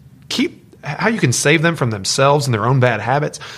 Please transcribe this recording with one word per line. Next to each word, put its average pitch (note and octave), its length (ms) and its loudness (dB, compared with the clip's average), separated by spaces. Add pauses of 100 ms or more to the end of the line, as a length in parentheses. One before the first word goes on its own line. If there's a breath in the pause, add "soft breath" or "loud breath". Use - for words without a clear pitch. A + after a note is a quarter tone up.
(280)
keep, - 560 -6
how D#3+ 240 -4
you A3+ 100 0
can C#3 140 2
save D3+ 300 2
them E3 140 0
from B2+ 140 -2
themselves C3+ 560 0
and C3 60 0
their G#2+ 140 0
own C3 140 2
bad A#2+ 200 2
habits, C3+ 400 -4 (180 loud breath)